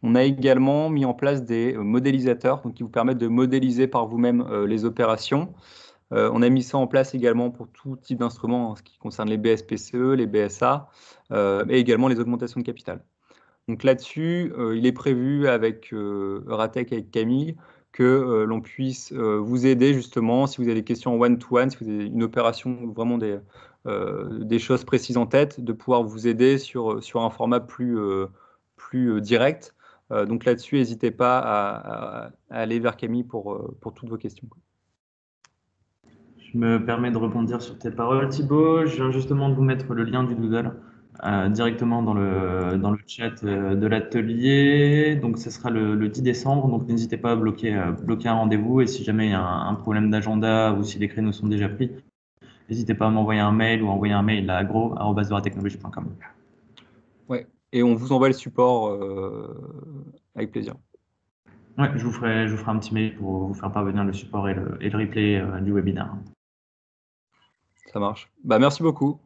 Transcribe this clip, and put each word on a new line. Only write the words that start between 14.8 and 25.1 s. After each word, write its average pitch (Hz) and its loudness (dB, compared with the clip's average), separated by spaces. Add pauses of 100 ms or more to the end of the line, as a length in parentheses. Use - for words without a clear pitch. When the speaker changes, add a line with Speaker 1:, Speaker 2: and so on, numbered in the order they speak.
Speaker 1:
est 127 4
prévu 135 0
avec, 113 0
euh, 101 -6
Ratec, 117 -4
avec 104 -6
Camille, 131 -2 (360)
que, - 0
euh, 127 4
l'on 113 -2
puisse, 131 -8
euh, 110 0
vous 120 -2
aider 131 6
justement, 123 0
si 139 -6
vous 123 -2
avez 117 0
des 110 -2
questions 120 -2
en 117 0
one-to-one, 120 2
si - -14
vous 110 -8
avez 104 -4
une 117 -2
opération 117 -2
ou 117 -8
vraiment 117 -2
des, 107 -4 (480)
euh, 101 -6
des 113 2
choses 123 0
précises 123 0